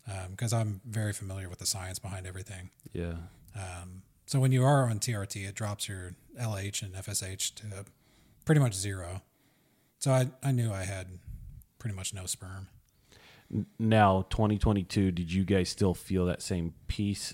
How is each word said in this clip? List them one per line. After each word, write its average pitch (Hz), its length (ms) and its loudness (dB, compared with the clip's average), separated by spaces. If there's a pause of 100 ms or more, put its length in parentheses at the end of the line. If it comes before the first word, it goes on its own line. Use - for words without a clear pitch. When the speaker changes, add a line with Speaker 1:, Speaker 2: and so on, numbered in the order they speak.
Speaker 1:
Um, 95 280 -8
'cause 113 180 0
I'm 107 320 0
very 107 280 -2
familiar 95 360 -8
with 90 100 -12
the 98 60 -10
science 92 340 -4
behind 92 280 -8
everything. 92 420 -12 (240)
Speaker 2:
Yeah. 85 240 -4 (380)
Speaker 1:
Um, 92 480 -12 (220)
so 139 140 0
when 131 120 6
you 127 120 6
are 135 260 6
on 107 100 -2
T 117 140 -2
R 98 120 -4
T, 98 200 -8
it 98 100 -8
drops 104 320 -4
your 90 280 -10 (220)
L 110 200 -4
H 101 240 -6
and 95 140 -10
F 95 140 -10
S 98 140 -4
H - 320 -6
to 101 300 -12 (600)
pretty 151 160 8
much 120 120 4
zero. 95 480 -4 (800)
So 139 120 2
I, 131 180 6 (140)
I 139 80 2
knew 117 200 2
I 95 120 -4
had 92 360 -8 (600)
pretty 104 160 -6
much 95 180 -6
no 92 120 -10
sperm. 95 420 -8 (840)
Speaker 2:
N-, 101 140 -2 (140)
now, 104 500 6
twenty 107 280 2
twenty-two, 98 540 4
did 85 200 -4
you 95 120 2
guys 92 260 4
still 95 240 2
feel 92 340 0
that - 140 -2
same 85 320 -2 (140)
piece - 460 -4